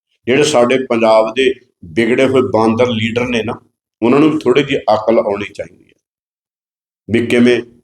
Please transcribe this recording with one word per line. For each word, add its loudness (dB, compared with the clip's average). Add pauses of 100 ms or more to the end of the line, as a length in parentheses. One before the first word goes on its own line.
(260)
ਜਿਹੜੇ 2
ਸਾਡੇ 2 (120)
ਪੰਜਾਬ 2
ਦੇ 0 (320)
ਵਿਗੜੇ 0
ਹੋਏ 2
ਬਾਂਦਰ 0
ਲੀਡਰ -4
ਨੇ -4
ਨਾ, -6 (480)
ਉਹਨਾਂ 4
ਨੂੰ 4
ਵੀ -4
ਥੋੜ੍ਹੀ 0
ਜਿਹੀ -4
ਅਕਲ 0
ਆਉਣੀ -4
ਚਾਹੀਦੀ -16
ਹੈ -20 (1120)
ਵੀ 0
ਕਿਵੇਂ 2 (220)